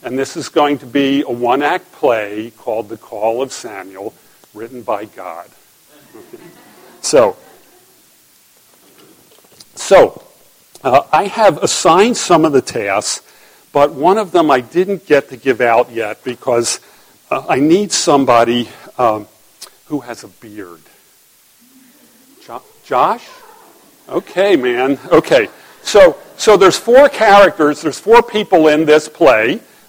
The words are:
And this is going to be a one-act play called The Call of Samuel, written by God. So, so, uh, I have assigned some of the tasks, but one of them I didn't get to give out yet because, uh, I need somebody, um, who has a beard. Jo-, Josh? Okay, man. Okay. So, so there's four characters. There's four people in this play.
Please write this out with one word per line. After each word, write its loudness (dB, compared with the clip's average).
And -10
this -8
is -12
going -2
to -18
be -2
a -8
one-act -4
play -4
called -8
The -14
Call -6
of -8
Samuel, -16
written -16
by -8
God. -18
So, 0
so, 2
uh, 2
I 0
have 0
assigned 2
some 0
of 0
the 2
tasks, -6
but 2
one 0
of -6
them 0
I 2
didn't -6
get 0
to -16
give -4
out 0
yet -8
because, -4
uh, -6
I -2
need 0
somebody, 0
um, -2
who -8
has -18
a -20
beard. -20
Jo-, -18
Josh? -2
Okay, -2
man. -2
Okay. 2
So, 4
so 2
there's 4
four 4
characters. 2
There's -8
four 4
people 0
in 2
this 2
play. 0